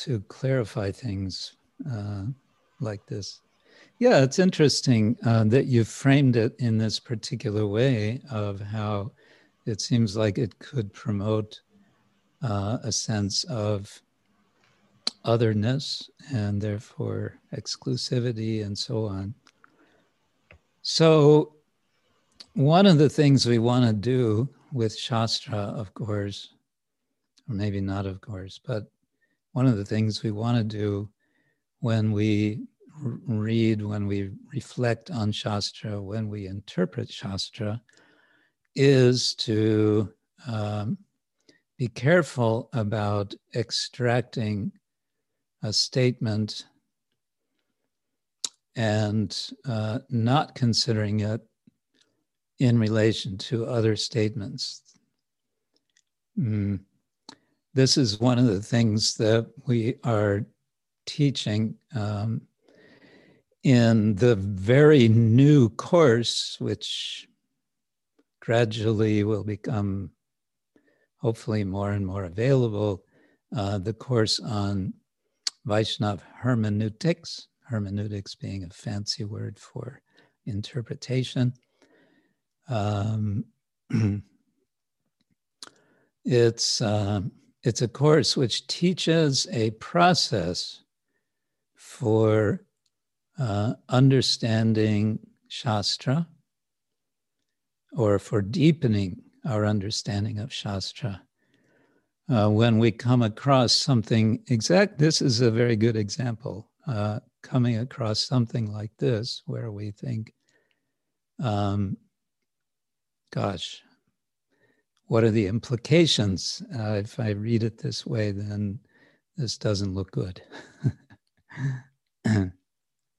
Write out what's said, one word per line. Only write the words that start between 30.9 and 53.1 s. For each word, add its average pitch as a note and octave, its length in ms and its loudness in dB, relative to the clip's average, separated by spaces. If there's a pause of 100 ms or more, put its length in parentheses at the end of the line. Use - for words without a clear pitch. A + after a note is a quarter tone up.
when A2 320 0
we G#2+ 480 0 (440)
r-, A#2 220 -6
read, A2 560 0
when G#2 240 -4
we G2 240 -4 (220)
reflect A#2+ 580 -4
on G#2+ 220 -2
Shastra, G#2 720 -6
when G#2 260 -8
we G#2 180 -10
interpret G#2+ 640 -8
Shastra, G#2 720 -8 (920)
is C3 600 6
to, G#2+ 760 2 (340)
um, G#2+ 520 -6 (800)
be B2 120 -4
careful B2 840 2
about G#2 640 -2 (200)
extracting A#2 1160 -4 (920)
a G#2+ 100 -4
statement A2+ 960 -2 (2000)
and, G#2+ 720 -2 (140)
uh, G#2+ 360 -4 (100)
not B2 440 0
considering G#2+ 640 0
it G#2+ 200 -2 (1160)
in A#2+ 200 4
relation G#2+ 600 0